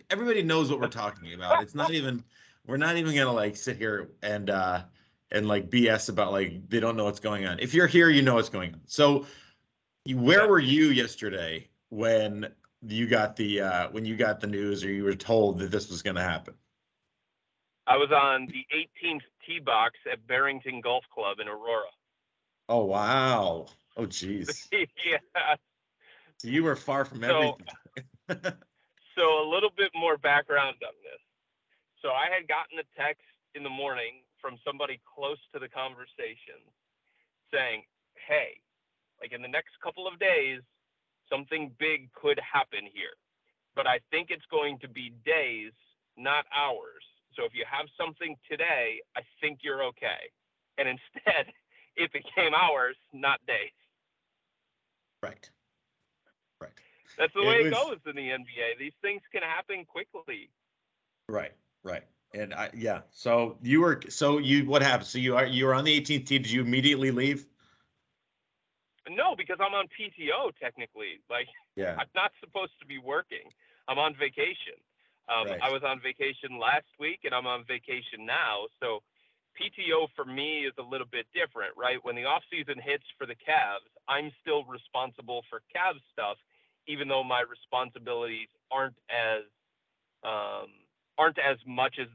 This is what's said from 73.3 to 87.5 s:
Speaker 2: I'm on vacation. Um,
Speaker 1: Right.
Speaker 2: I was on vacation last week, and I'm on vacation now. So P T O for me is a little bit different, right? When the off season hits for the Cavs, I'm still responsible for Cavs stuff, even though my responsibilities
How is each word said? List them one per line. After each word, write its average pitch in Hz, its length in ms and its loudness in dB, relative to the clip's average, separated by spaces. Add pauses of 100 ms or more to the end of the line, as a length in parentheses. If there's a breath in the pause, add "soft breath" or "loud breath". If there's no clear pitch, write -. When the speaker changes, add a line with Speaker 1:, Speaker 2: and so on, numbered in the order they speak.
Speaker 2:
I'm 131 100 -2
on 151 160 0
vacation. 143 640 -4 (480)
Um, 113 200 -2
Speaker 1:
Right. 92 140 -4
Speaker 2:
I 135 80 0
was 135 140 -2
on 135 160 -2
vacation 131 580 -6
last 131 300 0 (100)
week, 147 280 -6
and 131 100 -2
I'm 127 120 -2
on 123 200 -6
vacation 120 580 -10
now. 113 420 -2 (140)
So 113 220 -4 (520)
P 196 140 -8
T 180 240 -6
O 160 220 2
for 143 80 -8
me 143 420 -6
is 135 140 -6
a - 20 -12
little 123 260 -8
bit 120 260 -8
different, 131 420 -4
right? 123 280 -2
When 120 120 -6
the 120 80 -8
off 147 260 -2
season 143 320 -8
hits 143 220 -4 (140)
for 131 100 -10
the 120 80 -12
Cavs, 104 560 -2 (160)
I'm 143 240 -4 (100)
still 147 220 0
responsible 123 840 -8
for 113 120 -12 (140)
Cavs 175 260 -2 (100)
stuff, 104 260 -6 (500)
even 143 200 -6
though 135 160 0
my 123 180 0
responsibilities 120 1080 -6 (200)